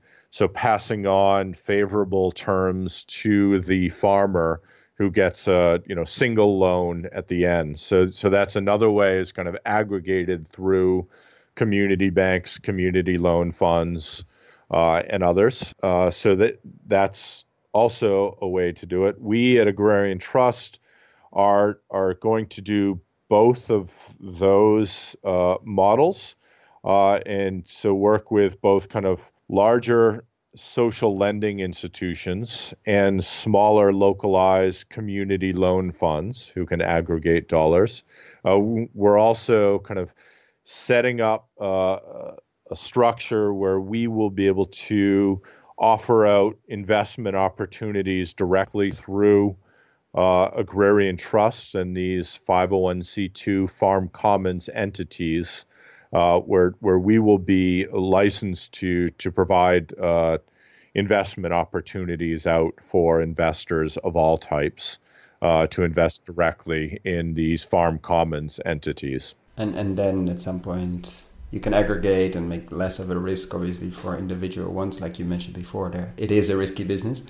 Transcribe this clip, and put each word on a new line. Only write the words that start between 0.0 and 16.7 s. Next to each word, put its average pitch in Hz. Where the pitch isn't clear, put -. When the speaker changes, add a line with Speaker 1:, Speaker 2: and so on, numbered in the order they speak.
Speaker 1:
So -
passing 104
on 98
favorable 98
terms 92
to 101
the 90
farmer 92
who 101
gets 95
a, 87
you 95
know, 85
single 107
loan 90
at -
the 90
end. 80
So, 92
so 95
that's 98
another 104
way 98
is 90
kind 90
of 87
aggregated 92
through 92
community 98
banks, 92
community 92
loan 87
funds, 85
uh, 82
and 92
others. 95
Uh, 90
so 101
that, 107